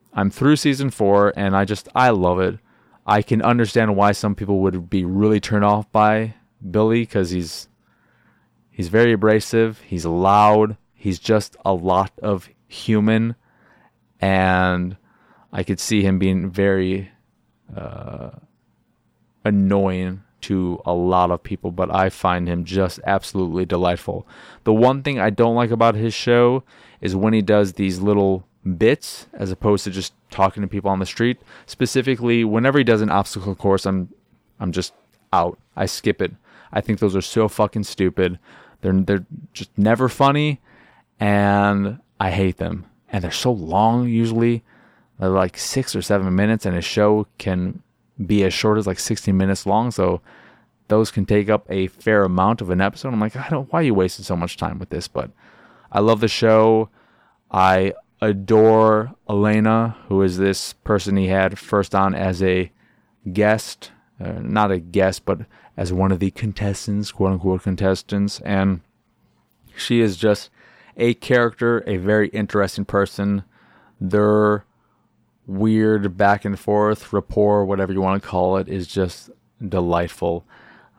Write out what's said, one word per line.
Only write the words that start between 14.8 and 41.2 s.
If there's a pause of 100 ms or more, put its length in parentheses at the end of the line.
I
could
see
him
being
very, (640)
uh, (1160)
annoying (180)
to
a
lot
of
people,
but
I
find
him
just
absolutely
delightful. (380)
The
one
thing
I
don't
like
about
his
show (360)
is
when
he
does
these
little (300)
bits
as
opposed
to
just (180)
talking
to
people
on
the
street. (260)
Specifically,
whenever
he
does
an
obstacle
course,
I'm, (480)
I'm
just (400)
out. (160)
I
skip
it. (400)
I
think
those
are
so
fucking
stupid. (420)
They're,
they're (260)
just
never
funny, (580)
and (220)